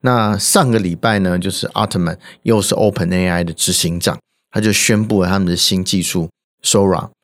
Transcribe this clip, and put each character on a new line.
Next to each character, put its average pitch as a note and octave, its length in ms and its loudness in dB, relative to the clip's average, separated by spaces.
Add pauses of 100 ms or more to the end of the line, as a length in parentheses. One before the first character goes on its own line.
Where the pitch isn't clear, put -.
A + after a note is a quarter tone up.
那 A2+ 360 2
上 C#3+ 320 2
个 A2+ 120 2
礼 F2 160 -2
拜 G#2+ 240 0
呢， F2+ 180 0
就 F2+ 100 -4
是 - 200 -6
Altman， F2+ 480 -2 (260)
又 A2 180 2
是 - 140 0
Open F#2+ 380 0
A F#2 160 0
I F2 160 0
的 E2+ 80 -6
执 - 200 -4
行 E2+ 280 -2
长， F2 180 -2 (320)
他 G#2+ 100 -2
就 G#2+ 120 2
宣 G#2+ 340 0
布 G#2+ 160 2
了 F2+ 60 0
他 F#2+ 100 0
们 F#2 100 0
的 F2 80 0
新 F#2 280 -2
技 F#2 180 -2
术 E2 260 -4 (360)
Sora。 G2 440 2 (140)